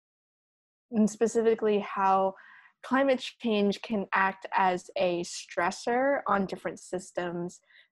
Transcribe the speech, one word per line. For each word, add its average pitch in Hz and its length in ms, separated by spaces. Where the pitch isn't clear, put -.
and 214 180
specifically 226 680
how 190 560
climate 262 400
change 208 400
can 202 320
act 190 400
as 180 440
a 175 260
stressor 240 1040
on 202 180
different 175 340
systems, 175 800